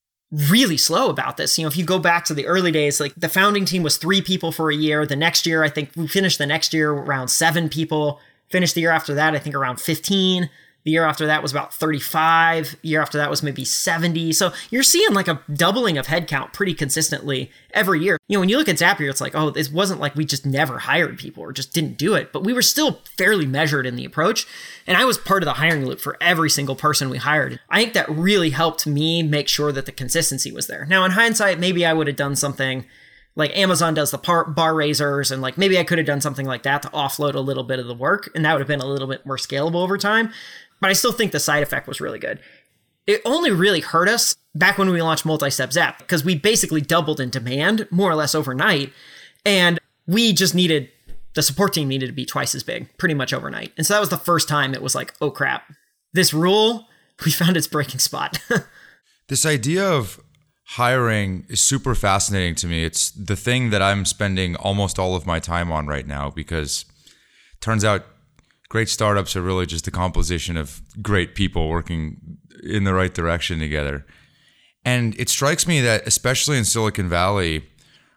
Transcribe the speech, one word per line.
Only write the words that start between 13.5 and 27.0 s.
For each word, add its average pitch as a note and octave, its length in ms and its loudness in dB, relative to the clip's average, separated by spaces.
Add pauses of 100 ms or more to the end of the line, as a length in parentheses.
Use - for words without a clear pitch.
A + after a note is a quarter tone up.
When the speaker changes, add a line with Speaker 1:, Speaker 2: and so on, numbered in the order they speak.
Speaker 1:
seventy. E3 640 0
So F3+ 220 2 (160)
you're B3+ 120 0
seeing, F4 300 6
like, G3 160 2
a D#3+ 100 0 (140)
doubling F3+ 460 2
of C3 80 -4
headcount D3+ 480 -4
pretty F#3+ 180 -2
consistently C#3 800 -2 (240)
every F#3 280 2
year. F3+ 140 2 (120)
You G3+ 80 2
know, G3 40 4
when F#3 80 4
you A3 80 4
look D#4 100 2
at E3 100 2
Zapier, E3+ 340 2
it's C3 100 -4
like, C3+ 140 -6
oh, D#3 140 2
it C#3+ 220 -2
wasn't F#3 300 0
like C#3+ 140 -4
we D3+ 100 -2
just D3 220 -4
never C3+ 320 0
hired D3+ 400 0
people - 240 -14
or - 100 -12
just - 220 -8
didn't C#3+ 240 -2
do F#3 160 2
it, - 180 -2
but D3+ 120 -6
we A#3 100 0
were B3 80 0
still - 400 2 (160)
fairly F#3+ 260 4
measured C#3 400 0
in B2 120 -6
the B2+ 100 -8
approach. G3+ 400 0 (400)
And F3+ 100 2
I A3 80 6
was A#3+ 140 2
part F#3+ 240 2
of - 20 0
the C#3+ 80 0
hiring D3+ 320 2
loop C3 160 -6
for - 180 -6
every E3 300 2
single C3+ 280 0
person C#3+ 340 0